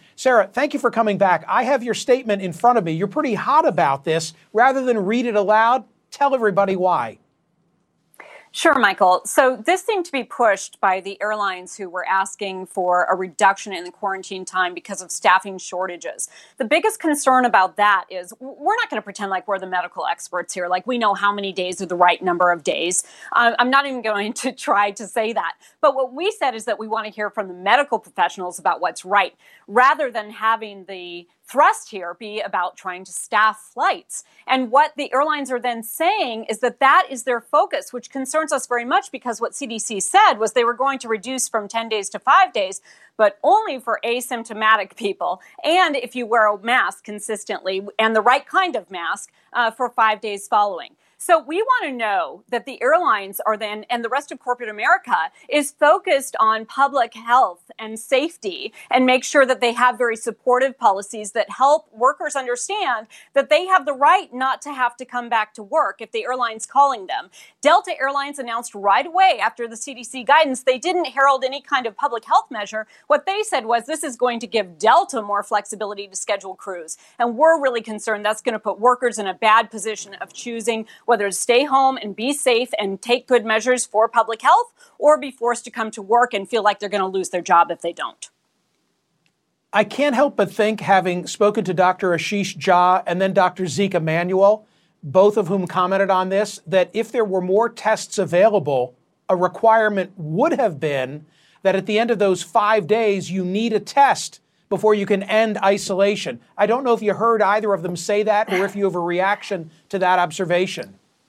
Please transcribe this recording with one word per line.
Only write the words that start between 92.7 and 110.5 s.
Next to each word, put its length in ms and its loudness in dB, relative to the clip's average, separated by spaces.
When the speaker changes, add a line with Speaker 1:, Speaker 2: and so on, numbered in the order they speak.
Speaker 1:
and 140 -2
then 120 0
Doctor 340 0
Zeke 280 -2
Emanuel, 720 2
both 340 4
of 100 0
whom 220 -2
commented 420 0
on 180 0
this, 380 -2
that 260 2
if 200 -4
there 120 0
were 160 -2
more 280 2
tests 500 -4
available, 760 2
a 80 2
requirement 800 2
would 380 0
have 260 -2
been 440 -4
that 140 2
at 100 -4
the 140 0
end 100 0
of 80 0
those 240 2
five 460 2
days, 420 0
you 140 -4
need 280 -2
a 80 0
test 600 0
before 260 2
you 120 0
can 160 0
end 360 0
isolation. 800 0
I 80 2
don't 160 0
know 100 2
if 100 0
you 120 0
heard 260 2
either 320 2
of 100 -2
them 140 -6
say 280 0
that 280 0
or 120 0
if 100 -6
you 100 -2
have 120 -2
a 40 -2
reaction 680 -2
to 100 -4
that 180 4
observation. 800 -2